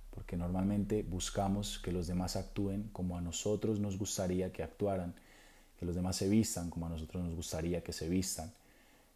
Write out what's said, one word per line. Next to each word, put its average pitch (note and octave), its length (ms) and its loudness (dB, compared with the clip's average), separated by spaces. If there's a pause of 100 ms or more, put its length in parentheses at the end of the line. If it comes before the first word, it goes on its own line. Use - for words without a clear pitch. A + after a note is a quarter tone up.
(200)
porque - 160 -6
normalmente F#2+ 680 2
buscamos G2 760 0
que - 140 -4
los F2 140 0
demás F2+ 300 0
actúen G2+ 560 -2
como F2+ 240 -2
a F2 40 -2
nosotros G#2 600 2
nos G2+ 160 0
gustaría F#2 560 0
que - 100 -6
actuaran, F#2 520 0 (640)
que F2 80 -4
los F2 80 2
demás F2+ 220 2
se G2 120 2
vistan G2+ 420 4
como E2 160 -4
a - 20 -4
nosotros E2 360 -4
nos E2 100 -2
gustaría E2 480 0
que E2+ 100 -8
se D#2+ 160 -4
vistan, F#2 440 0 (640)